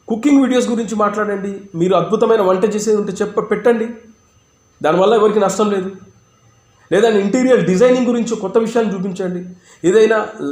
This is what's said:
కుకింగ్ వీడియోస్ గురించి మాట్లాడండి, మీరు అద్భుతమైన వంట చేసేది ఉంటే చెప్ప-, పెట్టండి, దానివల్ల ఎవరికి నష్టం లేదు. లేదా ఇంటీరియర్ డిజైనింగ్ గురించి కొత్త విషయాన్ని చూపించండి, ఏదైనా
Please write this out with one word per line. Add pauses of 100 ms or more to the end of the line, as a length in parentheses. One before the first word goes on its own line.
కుకింగ్
వీడియోస్
గురించి
మాట్లాడండి, (140)
మీరు
అద్భుతమైన
వంట
చేసేది
ఉంటే
చెప్ప-,
పెట్టండి, (960)
దానివల్ల
ఎవరికి
నష్టం
లేదు. (1000)
లేదా
ఇంటీరియర్
డిజైనింగ్
గురించి
కొత్త
విషయాన్ని
చూపించండి, (320)
ఏదైనా (240)